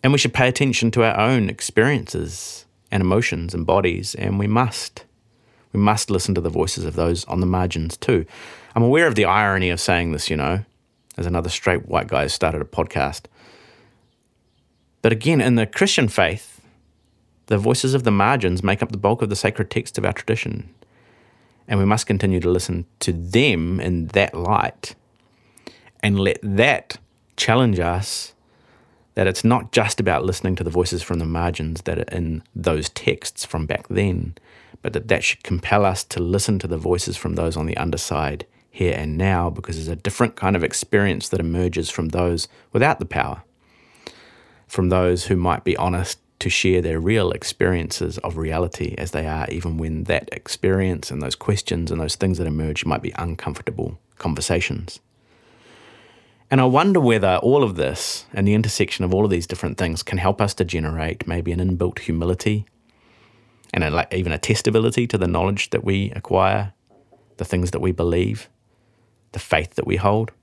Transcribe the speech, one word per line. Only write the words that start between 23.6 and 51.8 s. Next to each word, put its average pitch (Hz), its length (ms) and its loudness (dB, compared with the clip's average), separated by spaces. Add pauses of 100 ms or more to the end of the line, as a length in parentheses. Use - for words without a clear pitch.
in 85 280 -2
that 101 260 2
light - 640 -2 (1040)
and 101 180 2
let 98 240 2
that 107 540 2 (400)
challenge 117 420 4
us 87 560 -2 (800)
that 95 120 2
it's 95 180 0
not 117 280 2
just 104 280 2
about 87 240 2
listening 92 320 -2
to - 80 -6
the 85 60 -2
voices 87 320 0
from 87 160 -2
the 82 60 -2
margins 82 580 -4
that 82 160 -4
are - 180 -6
in 82 260 -4 (120)
those 80 340 -2
texts - 560 -4
from 80 220 -4
back - 220 -4
then, 90 460 -2 (480)
but - 100 -4
that 92 160 -6
that 82 140 2
should - 200 -2
compel 101 420 2
us 92 200 0
to - 160 -8
listen 95 380 0
to - 80 -6
the 82 120 -4
voices 87 380 -2
from 82 180 -4
those 82 220 -2
on 80 100 -2
the 80 100 -4
underside 78 720 -4 (240)
here 90 260 -2
and 76 220 -4
now, 87 320 2
because 80 260 -8
there's 80 120 -8
a 82 80 -6
different - 400 -2
kind 95 200 0
of 82 80 0
experience - 640 0
that 92 120 -2
emerges 85 500 0
from 82 180 -4
those 87 400 0 (240)
without 127 260 2
the - 60 -6
power, - 380 -6 (1200)
from 92 220 0
those 90 380 2
who 95 100 2
might 87 280 0
be 92 120 0
honest 87 420 -2 (200)
to - 100 -4
share 92 320 2
their 82 180 -2
real 92 340 2
experiences 82 840 -2
of 85 200 -6
reality 80 580 -4
as 90 140 -8
they 78 160 -4
are, 78 240 -4
even 85 260 -4
when 80 280 -4
that 85 280 0
experience - 800 -2
and 73 100 -6
those 71 140 -4
questions 85 560 -2